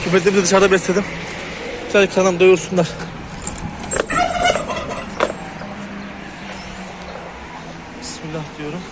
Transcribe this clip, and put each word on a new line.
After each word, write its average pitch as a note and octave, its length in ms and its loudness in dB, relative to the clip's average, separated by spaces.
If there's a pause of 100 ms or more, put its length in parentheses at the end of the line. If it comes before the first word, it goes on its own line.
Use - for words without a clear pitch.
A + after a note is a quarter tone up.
Köpekleri F#3 320 4
de G3 80 6
dışarıda F#3+ 280 6
besledim. F#3+ 340 2 (840)
Şöyle G3 180 6
kanım F#3 300 4
doyursunlar. F3+ 480 6 (4000)
Bismillah D#3 420 -8 (140)
diyorum. D3+ 240 -8 (100)